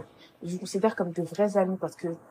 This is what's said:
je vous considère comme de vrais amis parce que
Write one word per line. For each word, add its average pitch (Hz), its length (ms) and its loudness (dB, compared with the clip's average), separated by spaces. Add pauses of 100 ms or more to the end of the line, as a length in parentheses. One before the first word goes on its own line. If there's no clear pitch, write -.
(420)
je 170 100 -6
vous 180 60 -4
considère 196 380 0
comme 175 160 0
de 175 100 -2
vrais 196 340 2
amis 190 240 4
parce 160 160 -4
que 175 120 -4 (220)